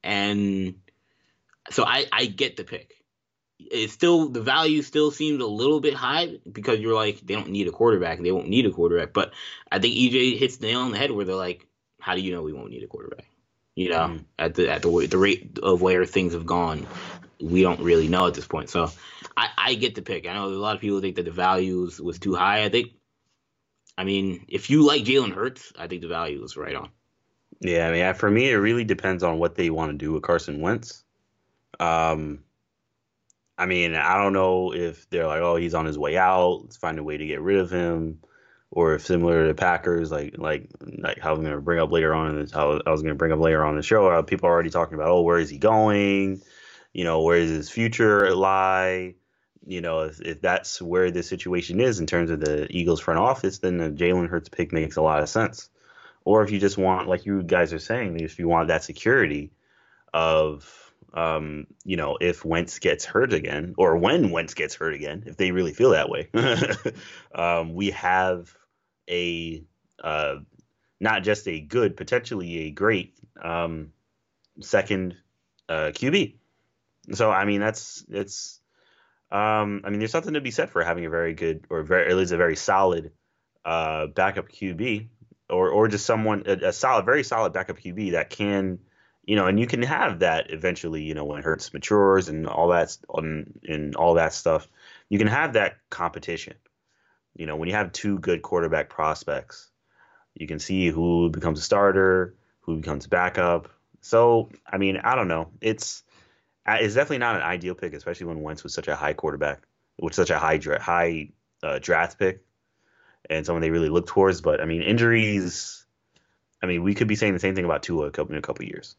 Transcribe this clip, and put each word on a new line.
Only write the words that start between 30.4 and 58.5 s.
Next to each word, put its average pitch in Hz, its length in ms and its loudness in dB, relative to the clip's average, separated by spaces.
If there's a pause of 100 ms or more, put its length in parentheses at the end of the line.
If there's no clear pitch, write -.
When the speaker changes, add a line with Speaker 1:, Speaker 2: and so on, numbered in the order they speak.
Speaker 2:
Wentz. - 420 -4 (760)
Um, 80 600 0 (1160)
I 90 100 -2
mean, 87 280 0
I 82 260 2
don't 101 120 2
know 92 420 2
if 85 360 -6
they're 85 180 0
like, 78 120 0
"Oh, 85 140 2
he's 85 200 0
on 80 120 0
his 76 100 -4
way 73 200 -2
out. 92 460 4
Let's - 140 -20
find 80 220 -6
a 76 60 -8
way 76 120 -6
to 76 100 -8
get 73 140 -6
rid 98 180 2
of 90 120 0
him." 85 480 -2 (540)
Or 82 220 4
if 73 120 -6
similar 85 360 4
to 80 60 4
the 78 60 2
Packers, 85 560 0
like, 73 260 -6
like, 78 320 -6 (120)
like - 400 -8
how 78 120 -2
I'm 78 120 -2
gonna 73 160 -4
bring 82 180 0
up 80 140 2
later 80 200 4
on 80 180 0
in 76 100 -4
this, 73 100 -8
how 76 340 0
I 80 60 0
was 78 120 0
gonna 78 120 -2
bring 80 160 0
up 78 80 2
later 80 260 4
on 76 60 2
in 76 60 0
the 78 80 -2
show, 104 240 6
uh, 82 140 6
people 90 260 0
are 85 40 6
already 85 180 2
talking 82 240 -2
about, 78 140 -2
"Oh, 90 140 6
where 85 160 4
is 78 120 0
he 71 80 -14
going? 101 840 4 (500)
You 90 120 -4
know, 82 180 2
where 85 160 6
does 82 120 2
his 78 200 -4
future 107 640 4
lie?" 92 800 2 (520)
You 90 140 -8
know, 82 200 -2
if, 78 200 -6
if 80 200 -8
that's 92 420 -2
where 90 300 2
the 85 100 -2
situation 90 580 -4
is 120 200 2
in 80 60 -2
terms 85 260 0
of 78 80 -4
the 76 300 -2
Eagles 85 300 0
front 85 200 0
office, 117 380 0
then 90 200 -2
the 82 100 -2
Jalen 87 400 0
Hurts 85 200 -4
pick 82 240 -6
makes 78 240 -2
a 78 60 2
lot 78 200 2
of 76 60 -4
sense. - 420 -2 (540)
Or 107 180 6
if 101 80 0
you 104 80 -2
just 98 180 2
want, 92 320 0
like 90 160 0
you 98 180 -2
guys 87 300 2
are 80 60 -6
saying, 104 400 -4
if 78 200 -8
you 85 100 0
want 82 200 2